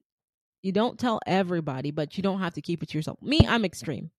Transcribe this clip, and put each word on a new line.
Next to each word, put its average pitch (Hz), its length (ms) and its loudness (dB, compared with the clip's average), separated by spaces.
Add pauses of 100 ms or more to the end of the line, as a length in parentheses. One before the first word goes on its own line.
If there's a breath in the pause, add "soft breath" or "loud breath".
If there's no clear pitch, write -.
(640)
you 190 100 0
don't 214 260 2
tell 240 280 2
everybody, 160 640 0
but 151 240 -4
you 190 60 0
don't 190 180 2
have 170 140 -2
to 147 80 -8
keep 170 200 -2
it 156 80 -8
to 156 80 -2
yourself. - 240 -4
Me, 285 260 2
I'm 226 160 4
extreme. 160 540 -6